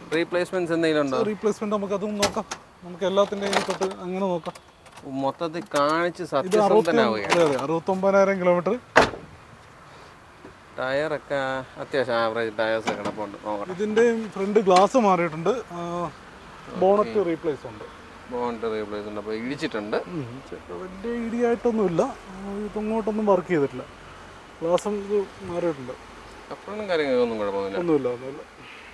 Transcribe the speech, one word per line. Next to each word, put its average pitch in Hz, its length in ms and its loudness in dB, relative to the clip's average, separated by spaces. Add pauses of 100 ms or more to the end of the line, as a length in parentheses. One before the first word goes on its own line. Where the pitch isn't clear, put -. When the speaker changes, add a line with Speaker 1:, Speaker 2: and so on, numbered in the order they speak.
(140)
Speaker 1:
Replacements 175 580 0
എന്തെങ്കിലും 160 300 4
ഉണ്ടോ? 135 200 2
Speaker 2:
റീപ്ലേസ്മെന്റ് 208 540 0
നമുക്ക് 202 180 -2
അതും 208 240 -2
നോക്കാം. 202 260 0 (400)
നമുക്ക് 175 200 -6
എല്ലാത്തിന്റെയും 196 480 2
ഇനി 196 200 0
തൊട്ട് 190 240 -2
അങ്ങനെ 185 240 -4
നോക്കാം. 180 340 -2 (680)
Speaker 1:
മൊത്തത്തിൽ 160 420 -2 (120)
കാണിച്ച് 160 480 2
Speaker 2:
ഇത് 156 120 -6
അറുപത്തി 180 240 2
ഒന്ന്, 202 180 6
Speaker 1:
സത്യസന്ധനാവുകയാണ്. 123 560 4
Speaker 2:
അതെ, 170 120 6
അതെ, 143 120 4
അറുപത്തൊമ്പതിനായിരം 190 840 2
kilometer. 180 380 2 (2000)
Speaker 1:
ടയറൊക്കെ 139 560 -2 (460)
അത്യാവശ്യം 123 340 0
average 113 440 0
ടയേഴ്സ് 110 400 0
കിടപ്പുണ്ട്, 104 380 -6 (100)
നോക്കട്ടെ. 107 260 -4
Speaker 2:
ഇതിന്റെയും 220 580 2
front 202 300 2
glass 185 360 6
മാറിയിട്ടുണ്ട്. 180 680 2 (100)
ആ, 170 380 -6 (680)
bonnet 202 320 4
Speaker 1:
Okay. 214 120 2
Speaker 2:
replace 160 440 -2
ഉണ്ട്. 110 180 -12 (480)
Speaker 1:
Bonnet 120 300 -4
replace 107 460 -4
ഉണ്ട്, 104 120 -8
അപ്പോൾ 107 140 -6
ഇടിച്ചിട്ടുണ്ട്. 117 600 -4
Speaker 2:
ഉം, 139 540 -6
ചെറുതാ, 175 260 -12
വലിയ 196 500 -6
ഇടിയായിട്ടൊന്നുമില്ല. 220 760 2 (560)
ഇത് 208 200 -6
ഇങ്ങോട്ടൊന്നും 214 480 -2
work 185 220 4
ചെയ്തിട്ടില്ല. 139 360 0 (800)
ഗ്ലാസും 175 320 2
ഇത് 202 320 0 (160)
മാറിയിട്ടുണ്ട്. 170 500 -4 (580)
Speaker 1:
കപ്പലിനും 208 380 -10
കാര്യങ്ങൾക്കൊന്നും 127 500 2
കുഴപ്പമൊന്നുമില്ല. 98 420 -2
Speaker 2:
ഒന്നുമില്ല, 151 280 2
ഒന്നുമില്ല. 127 500 -8 (360)